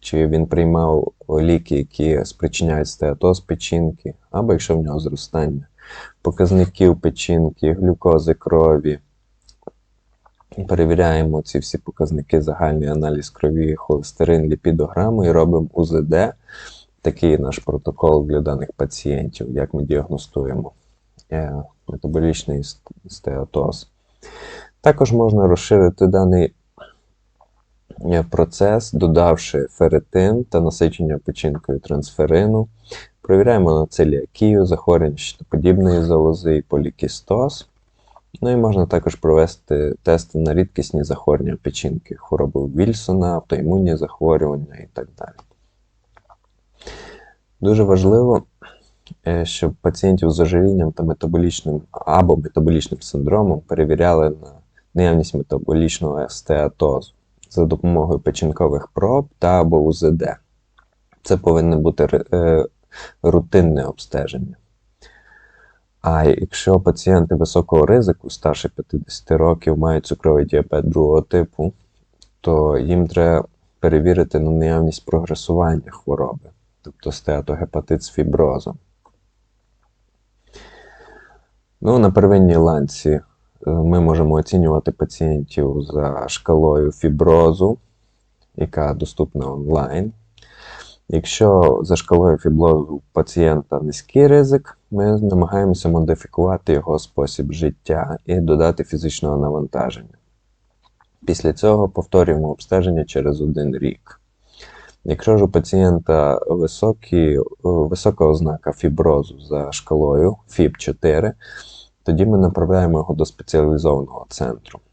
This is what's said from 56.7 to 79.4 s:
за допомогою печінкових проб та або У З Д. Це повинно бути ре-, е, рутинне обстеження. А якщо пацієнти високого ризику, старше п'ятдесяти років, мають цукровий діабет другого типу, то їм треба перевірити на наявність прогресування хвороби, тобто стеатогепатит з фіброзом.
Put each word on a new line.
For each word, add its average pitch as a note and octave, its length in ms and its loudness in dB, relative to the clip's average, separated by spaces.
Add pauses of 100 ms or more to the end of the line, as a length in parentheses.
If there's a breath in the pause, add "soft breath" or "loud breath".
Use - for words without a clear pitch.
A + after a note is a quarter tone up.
за E2+ 140 0
допомогою E2 540 -2
печінкових D2+ 720 -4
проб C3 400 -2 (100)
та F2+ 220 2
або E2 180 4
У D2+ 140 2
З D#2 180 0
Д. E2 260 -4 (840)
Це - 140 0
повинно E2 420 2
бути D2+ 280 0
ре-, D2 260 0
е, E2 340 2 (560 loud breath)
рутинне E2+ 640 2
обстеження. C2 720 -10 (1500 soft breath)
А D#2+ 160 0
якщо F#2 560 2
пацієнти F2+ 540 0
високого D#2+ 520 2
ризику, G2 440 0
старше - 380 -4
п'ятдесяти - 680 -6
років, E2 420 2
мають D#2 280 -2
цукровий D2+ 380 0
діабет D2 440 -2
другого D#2 340 2
типу, E2+ 500 -4 (680)
то D2+ 380 0
їм E2+ 280 0
треба E2+ 380 0 (360)
перевірити D#2+ 580 2
на D#2 120 -2
наявність D#2+ 560 -2
прогресування E2 840 -2
хвороби, - 600 -8 (320)
тобто - 300 -12
стеатогепатит D2+ 920 -6
з - 80 -16
фіброзом. - 680 -2 (3000 loud breath)